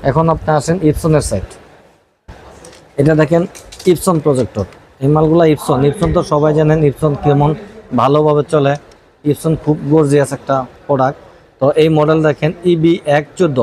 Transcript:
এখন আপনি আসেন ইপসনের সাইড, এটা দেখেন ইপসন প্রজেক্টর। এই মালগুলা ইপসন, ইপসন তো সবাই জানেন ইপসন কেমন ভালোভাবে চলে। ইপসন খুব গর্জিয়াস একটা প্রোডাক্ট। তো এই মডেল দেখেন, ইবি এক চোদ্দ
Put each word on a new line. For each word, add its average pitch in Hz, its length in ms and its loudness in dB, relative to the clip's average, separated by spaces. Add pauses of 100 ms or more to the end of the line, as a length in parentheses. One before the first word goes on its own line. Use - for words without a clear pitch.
এখন 156 240 0
আপনি 151 160 -4 (100)
আসেন 165 180 -2 (120)
ইপসনের 151 400 0
সাইড, 95 180 -6 (1500)
এটা 143 240 2
দেখেন 165 200 2 (440)
ইপসন 180 340 2
প্রজেক্টর। 127 460 -2 (380)
এই 135 120 2
মালগুলা 160 300 2
ইপসন, 147 340 0 (100)
ইপসন 160 260 -2
তো 175 80 0
সবাই 151 300 0
জানেন 156 300 2
ইপসন 147 300 -2 (100)
কেমন 143 260 2 (460)
ভালোভাবে 147 480 2 (100)
চলে। 139 200 0 (500)
ইপসন 147 300 -2 (100)
খুব 147 140 0 (140)
গর্জিয়াস 143 460 2
একটা 135 180 -4 (300)
প্রোডাক্ট। 135 340 -2 (400)
তো 131 120 -2
এই 156 180 2
মডেল 156 380 2
দেখেন, 151 240 -2 (200)
ইবি 165 220 2 (120)
এক 147 200 0 (100)
চোদ্দ 151 280 -2